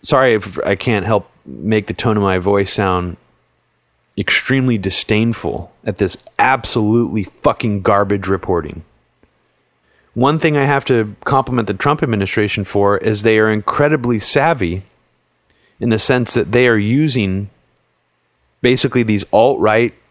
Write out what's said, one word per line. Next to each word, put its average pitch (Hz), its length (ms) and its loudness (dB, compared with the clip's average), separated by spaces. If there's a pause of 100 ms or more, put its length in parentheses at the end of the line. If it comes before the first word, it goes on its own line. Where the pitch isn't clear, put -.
Sorry 131 320 2
if 98 260 -4
I 101 160 -2
can't 104 280 -2
help 104 240 0 (160)
make 92 440 -4
the 87 60 -6
tone 110 220 0
of 104 60 2
my 95 160 2
voice 101 340 0
sound 90 440 -2 (1000)
extremely 127 640 -2
disdainful 104 960 -2 (120)
at 104 140 -6
this 95 180 -2 (220)
absolutely 113 840 0
fucking 104 580 -2
garbage 101 460 0
reporting. 87 560 -4 (1300)
One 139 240 2
thing 156 180 2
I 139 80 2
have 139 200 0
to 110 400 0
compliment 123 420 0
the 101 80 -4
Trump 147 300 0
administration 104 580 -2
for 101 360 2
is 107 260 -2
they 110 160 4
are 110 100 4
incredibly 120 720 0
savvy 113 640 -2 (960)
in 120 80 -2
the 110 100 2
sense 127 360 0
that 101 180 -2
they 123 160 4
are 113 100 4
using 107 720 -2 (1120)
basically 127 400 2
these 107 300 0
alt-right 110 600 2 (180)